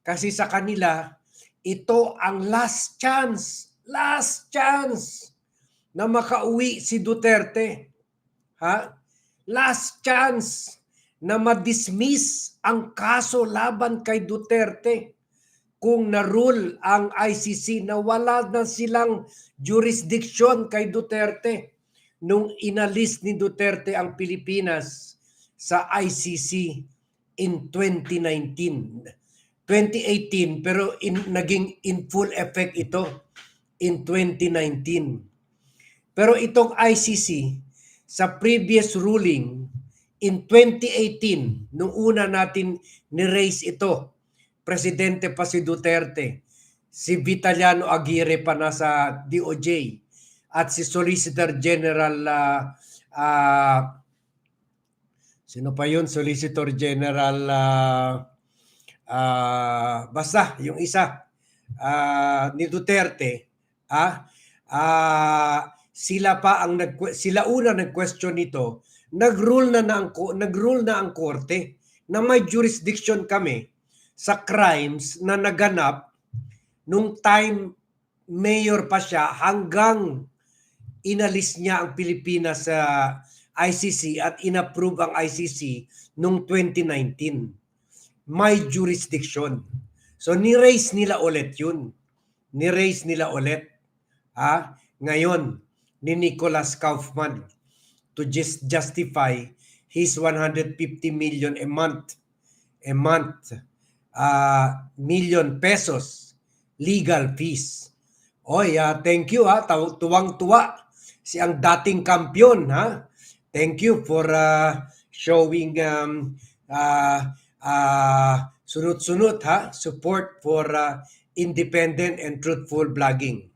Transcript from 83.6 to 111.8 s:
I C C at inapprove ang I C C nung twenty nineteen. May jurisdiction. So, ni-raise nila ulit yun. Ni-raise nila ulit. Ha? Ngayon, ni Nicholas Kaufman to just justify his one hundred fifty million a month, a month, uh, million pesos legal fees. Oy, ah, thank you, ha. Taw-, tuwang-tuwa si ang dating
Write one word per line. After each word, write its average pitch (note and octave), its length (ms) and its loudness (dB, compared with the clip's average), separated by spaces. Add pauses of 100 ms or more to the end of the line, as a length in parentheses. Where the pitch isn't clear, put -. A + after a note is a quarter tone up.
I F3+ 160 2
C G3 160 -2
C D#3 240 -4
at E3+ 240 -4
inapprove F3+ 640 -2
ang D#3+ 80 -4
I D#3+ 160 -2
C D#3 160 -6
C C3+ 400 -8 (320)
nung F3+ 320 0
twenty F3+ 320 0
nineteen. C#3 720 -4 (720)
May G3 480 4
jurisdiction. D3 880 -4 (560)
So, - 160 -2
ni-raise A#3 640 6
nila G3+ 240 0
ulit D3+ 400 -2
yun. D3+ 320 -6 (640)
Ni-raise F3+ 480 0
nila D#3+ 320 -2
ulit. C#3+ 320 -4 (640)
Ha? D3 480 -2 (160)
Ngayon, D#3 640 -2 (400)
ni E3 160 -4
Nicholas D#3+ 560 -2
Kaufman D3 720 -6 (720)
to D3+ 80 -4
just D3+ 400 -4
justify C3+ 800 -2 (480)
his E3+ 240 0
one D#3 240 0
hundred D#3 400 -4
fifty D#3+ 320 -6
million D3 480 -4
a C#3+ 80 -6
month, D3 480 -4 (640)
a C3+ 160 -4
month, C#3+ 640 0 (560)
uh, C#3 800 2
million D#3+ 640 0
pesos F#3 720 -2 (480)
legal D3+ 560 0
fees. - 560 -8 (560)
Oy, E3 320 2
ah, D#3 240 0
thank E3+ 320 2
you, A#3+ 80 8
ha. G#3+ 240 4
Taw-, E3 320 0
tuwang-tuwa F#3 800 4 (400)
si - 160 -12
ang E3+ 240 -2
dating F3 400 4